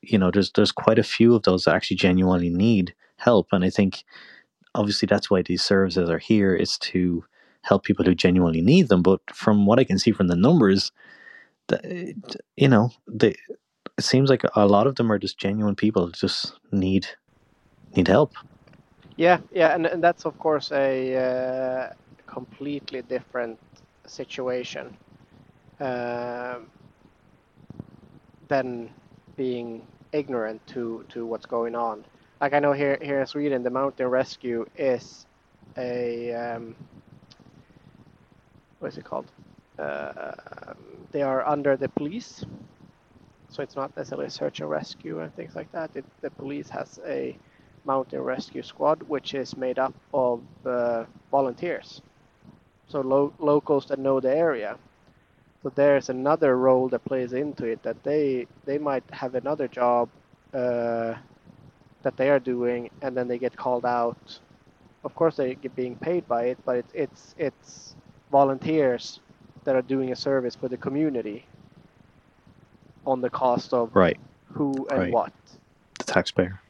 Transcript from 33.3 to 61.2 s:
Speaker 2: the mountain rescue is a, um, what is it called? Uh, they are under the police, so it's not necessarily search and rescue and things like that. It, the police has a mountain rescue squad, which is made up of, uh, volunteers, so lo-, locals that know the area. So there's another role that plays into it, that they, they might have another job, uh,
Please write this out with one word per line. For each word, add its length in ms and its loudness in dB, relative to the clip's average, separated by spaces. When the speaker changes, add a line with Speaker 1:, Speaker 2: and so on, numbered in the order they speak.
Speaker 2:
the 80 -2
mountain 380 -2
rescue 580 -4
is 500 -4
a, 560 -6
um, 420 -10
what 120 -8
is 60 -14
it 60 -18
called? 260 -10
Uh, 560 -8
they 100 -2
are 240 -2
under 300 0
the 140 -6
police, 540 -8
so 120 -10
it's 140 -10
not 200 -8
necessarily 340 -10
search 300 -8
and 100 -8
rescue 500 -8
and 160 -12
things 200 -14
like 160 -14
that. 220 -10
It, 100 -12
the 80 -8
police 400 -12
has 360 -12
a 320 -8
mountain 360 -4
rescue 400 -8
squad, 420 -2
which 300 -8
is 220 -8
made 220 -6
up 160 -2
of, 280 0
uh, 380 -2
volunteers, 720 -4
so 140 -6
lo-, 360 0
locals 500 2
that 100 -4
know 220 0
the 140 0
area. 420 -2
So 120 -8
there's 360 4
another 480 2
role 320 4
that 140 -4
plays 300 -6
into 320 -6
it, 180 -6
that 200 -8
they, 420 -2
they 120 -4
might 340 -4
have 240 -10
another 320 -4
job, 400 0
uh, 600 -4